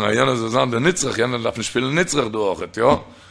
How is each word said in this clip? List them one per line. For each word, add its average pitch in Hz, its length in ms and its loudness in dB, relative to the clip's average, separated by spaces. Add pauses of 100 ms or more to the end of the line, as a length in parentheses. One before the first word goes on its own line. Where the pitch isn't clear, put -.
(160)
ja, 127 100 4
das 127 140 2
ist 113 120 -4
der 123 280 0
Nitzrach, 139 360 0
ja, 117 120 2
man 120 160 -4
darf 113 140 -2
nicht 113 100 -4
spielen 131 260 -2
Nitzrach, 147 380 0
du 110 100 -2
auch, 90 220 -2 (120)
ja. 127 280 2 (280)